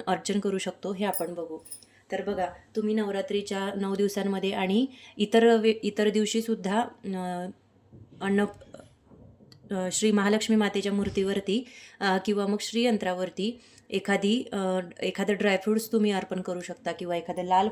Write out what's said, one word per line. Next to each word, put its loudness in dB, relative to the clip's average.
अर्चन 0
करू -2
शकतो -6
हे -2
आपण -2
बघू. -8
तर -4
बघा, -2
तुम्ही 0
नवरात्रीच्या -2
नऊ -2
दिवसांमध्ये 0
आणि 2
इतर 6
वे-, 4
इतर 2
दिवशीसुद्धा, 0
अ, -6
अन्न, 4
अ, -2
श्री 2
महालक्ष्मी 4
मातेच्या 2
मूर्तीवरती, 0
अ, 2
किंवा 0
मग 0
श्रीयंत्रावरती -2
एखादी, 0
अ, -2
एखादं -2
ड्रायफ्रुट्स 0
तुम्ही 4
अर्पण -2
करू -6
शकता -8
किंवा -4
एखादं -4
लाल 4